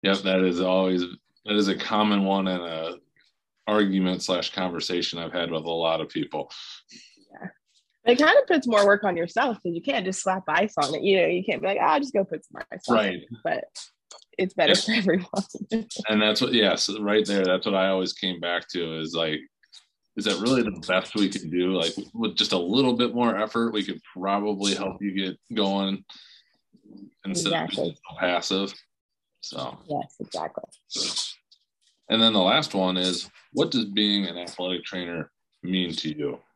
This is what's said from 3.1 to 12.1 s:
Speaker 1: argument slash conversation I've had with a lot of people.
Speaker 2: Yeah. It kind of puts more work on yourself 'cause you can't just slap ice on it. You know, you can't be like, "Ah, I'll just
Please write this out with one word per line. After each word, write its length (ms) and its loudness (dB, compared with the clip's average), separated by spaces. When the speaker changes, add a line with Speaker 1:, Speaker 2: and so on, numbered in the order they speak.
Speaker 1:
argument 560 2
slash 320 -2
conversation 640 -4
I've 140 -8
had 180 -4
with 140 -4
a 60 -6
lot 300 0
of 80 -6
people. 420 -6
Speaker 2:
Yeah. 160 -14
It 60 6
kind 200 8
of 80 4
puts 200 2
more 200 4
work 180 4
on 120 0
yourself 400 0
'cause 180 -6
you 80 -6
can't 240 -2
just 160 -4
slap 260 0
ice 300 0
on 160 0
it. 80 -4
You 180 4
know, 60 4
you 180 0
can't 160 -2
be 80 -2
like, 120 0
"Ah, 140 4
I'll 60 4
just 140 -6